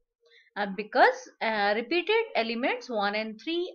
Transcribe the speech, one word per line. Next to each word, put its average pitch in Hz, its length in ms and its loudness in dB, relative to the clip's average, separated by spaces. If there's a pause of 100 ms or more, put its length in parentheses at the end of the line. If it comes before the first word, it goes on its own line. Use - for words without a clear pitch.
(560)
अब 196 200 -4
because, 339 680 2
अ, 208 320 2
repeated 339 680 0
elements 262 460 -4
one 202 240 0
and 220 200 -4
three 339 300 -4 (100)